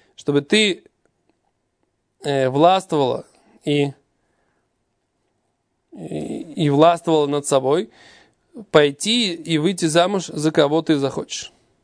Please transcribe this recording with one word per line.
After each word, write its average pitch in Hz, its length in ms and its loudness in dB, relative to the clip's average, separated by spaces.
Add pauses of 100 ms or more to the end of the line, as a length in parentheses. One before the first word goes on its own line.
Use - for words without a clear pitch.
(160)
чтобы 143 260 -2
ты, 208 420 0 (1400)
э, 135 260 0
властвовала 147 760 0 (380)
и, 143 280 -2 (2000)
и, 170 500 -10 (140)
и 156 140 0
властвовала 156 580 2
над 143 180 -4
собой, 143 460 0 (800)
пойти 175 640 2
и 156 240 -2
выйти 175 280 0
замуж 170 420 0
за 151 240 -2
кого 151 300 2
ты 160 160 0
захочешь. 139 540 -6 (320)